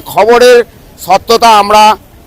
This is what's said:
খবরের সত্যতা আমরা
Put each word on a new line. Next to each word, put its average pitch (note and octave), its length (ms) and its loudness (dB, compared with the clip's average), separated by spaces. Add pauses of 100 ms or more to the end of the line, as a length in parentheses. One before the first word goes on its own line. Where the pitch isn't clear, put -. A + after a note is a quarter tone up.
খবরের A#3+ 600 0 (400)
সত্যতা A3+ 440 -2
আমরা G#3+ 480 0 (280)